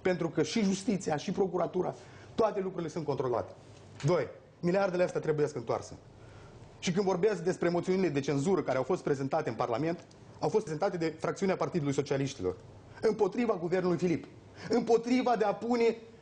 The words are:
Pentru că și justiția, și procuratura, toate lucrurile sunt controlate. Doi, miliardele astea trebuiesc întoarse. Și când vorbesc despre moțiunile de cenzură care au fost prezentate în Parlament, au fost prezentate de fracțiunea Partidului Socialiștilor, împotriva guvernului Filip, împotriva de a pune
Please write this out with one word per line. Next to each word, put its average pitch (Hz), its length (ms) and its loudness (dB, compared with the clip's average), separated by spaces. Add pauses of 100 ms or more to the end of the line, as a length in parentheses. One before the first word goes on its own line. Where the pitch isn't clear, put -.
Pentru 170 280 0
că 151 140 2
și 220 200 0
justiția, 190 540 0
și 139 140 -6
procuratura, 180 640 -2 (400)
toate 208 240 2
lucrurile 175 300 -4
sunt 156 160 -6
controlate. 127 480 -2 (520)
Doi, 156 220 2 (320)
miliardele 180 440 2
astea 165 160 0
trebuiesc 147 360 0
întoarse. 117 380 -4 (880)
Și - 120 -2
când 190 140 2
vorbesc 185 380 2
despre 175 260 2
moțiunile 175 400 2
de 143 100 0
cenzură 147 420 2
care 131 160 0
au 131 60 2
fost 180 200 -2
prezentate 143 460 0
în 117 60 -2
Parlament, 127 500 0 (340)
au 151 100 0
fost 202 140 2
prezentate 160 340 -2
de 160 220 -2
fracțiunea 170 360 0
Partidului 151 380 0
Socialiștilor, 135 600 -2 (460)
împotriva 220 520 2
guvernului 175 440 0
Filip, 165 300 0 (420)
împotriva 240 640 2
de 202 80 2
a 202 100 2
pune 233 440 2 (240)